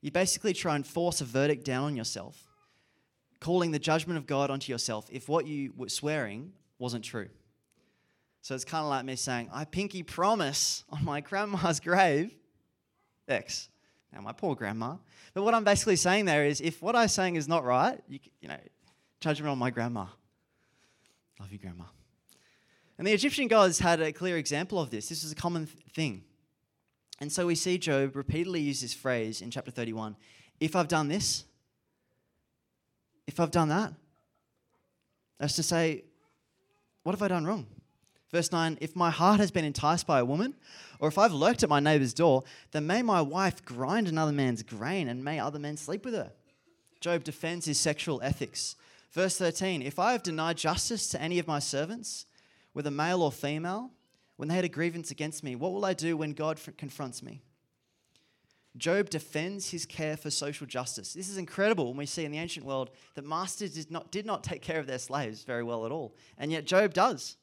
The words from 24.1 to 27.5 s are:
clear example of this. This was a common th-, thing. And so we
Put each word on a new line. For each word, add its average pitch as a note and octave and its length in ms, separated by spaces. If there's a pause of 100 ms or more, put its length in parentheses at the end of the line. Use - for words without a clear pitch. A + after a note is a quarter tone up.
clear F3 280
example D3+ 420
of C3+ 100
this. A2 200
This D#3 120
was D#3 80
a D#3 40
common E3+ 320
th-, - 260
thing. A#2 320 (960)
And D3 100
so F3 160
we E3+ 80